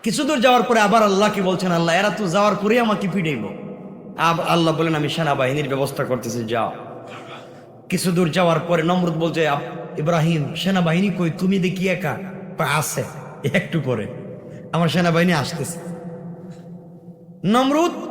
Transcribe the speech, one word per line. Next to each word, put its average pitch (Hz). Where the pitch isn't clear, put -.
কিছু 226
দূর 277
যাওয়ার 247
পরে 226
আবার 214
আল্লাহকে 202
বলছেন, 180
"আল্লাহ, 170
এরা 202
তো 208
যাওয়ার 202
পরেই 214
আমাকে 208
পিটাইব।" 147
আব-, 170
আল্লাহ 165
বলেন, 160
"আমি 147
সেনাবাহিনীর 139
ব্যবস্থা 139
করতেছি, 117
যাও।" 107
কিছু 180
দূর 170
যাওয়ার 165
পরে 170
নমরুদ 175
বলছে, 160
"আব-, -
ইব্রাহিম, 156
সেনাবাহিনী 180
কই? 170
তুমি 190
দেখি 185
একা।" 160
কয়, 160
"আছে, 143
একটু 165
পরে।" 120
আমার 165
সেনাবাহিনী 175
আসতেছে। 139
নমরুদ 269